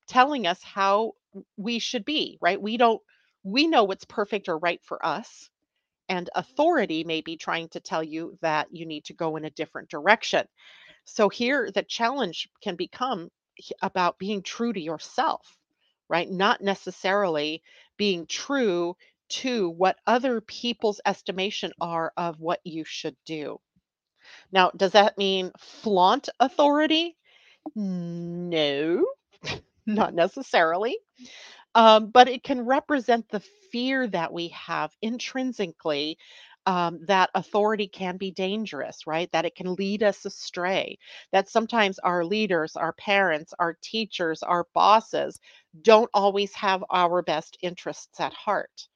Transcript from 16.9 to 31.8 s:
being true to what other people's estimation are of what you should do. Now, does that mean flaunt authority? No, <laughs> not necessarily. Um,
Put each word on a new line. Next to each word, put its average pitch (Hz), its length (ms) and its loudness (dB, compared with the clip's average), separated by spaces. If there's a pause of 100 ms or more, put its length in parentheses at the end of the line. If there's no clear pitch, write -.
being 180 280 0
true 180 720 -2 (320)
to 233 420 -2
what 180 360 0
other 240 340 2
people's 226 640 -4
estimation 190 760 -4
are 165 360 -4
of 170 240 -6
what 165 240 -4
you 160 220 -8
should - 300 -10 (100)
do. 147 320 -10 (960)
Now, 185 240 6
does 185 160 2
that 208 260 6
mean 190 400 0
flaunt 202 720 2 (100)
authority? 302 760 2 (580)
No, 170 1300 -2 (360)
<laughs> - 440 -14
not 214 280 0
necessarily. 180 840 0 (800)
Um, 220 360 8